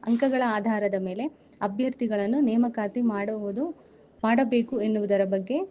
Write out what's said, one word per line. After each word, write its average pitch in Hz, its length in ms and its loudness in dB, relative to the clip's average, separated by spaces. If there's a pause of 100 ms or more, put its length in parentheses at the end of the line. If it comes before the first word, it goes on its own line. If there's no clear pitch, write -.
ಅಂಕಗಳ 254 440 2
ಆಧಾರದ 208 540 0
ಮೇಲೆ 190 260 -4 (340)
ಅಭ್ಯರ್ಥಿಗಳನ್ನು 220 800 -2
ನೇಮಕಾತಿ 233 640 0
ಮಾಡುವುದು, 208 640 -2 (560)
ಮಾಡಬೇಕು 233 580 2
ಎನ್ನುವುದರ 208 440 2
ಬಗ್ಗೆ 190 320 -2 (140)